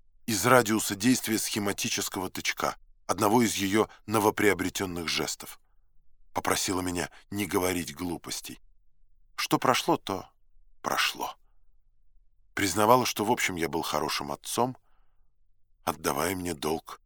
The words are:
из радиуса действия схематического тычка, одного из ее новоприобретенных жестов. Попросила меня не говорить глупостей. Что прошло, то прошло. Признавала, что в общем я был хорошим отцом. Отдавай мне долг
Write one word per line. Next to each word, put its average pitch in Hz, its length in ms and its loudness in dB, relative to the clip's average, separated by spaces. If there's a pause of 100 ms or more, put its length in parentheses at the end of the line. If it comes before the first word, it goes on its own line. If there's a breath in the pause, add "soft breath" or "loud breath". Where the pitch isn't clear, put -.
(260)
из 101 200 -2
радиуса 110 500 4
действия 110 440 2
схематического 101 880 -4
тычка, - 460 -4 (300)
одного 104 360 4
из 95 140 2
ее 98 320 2 (180 loud breath)
новоприобретенных 95 1000 2
жестов. - 520 -6 (760)
Попросила 92 480 -2
меня 87 280 -4 (220 loud breath)
не 101 140 -4
говорить 90 500 -2
глупостей. 82 640 -10 (760)
Что - 220 0
прошло, 127 400 2
то - 320 -6 (520)
прошло. - 540 -4 (1160)
Признавала, 107 520 4
что - 180 -2
в 104 80 0
общем 107 240 -2
я 80 140 -2
был 80 140 -4
хорошим 76 480 -4
отцом. 120 460 -2 (1080)
Отдавай 82 500 -2
мне 90 180 -4
долг 78 520 -6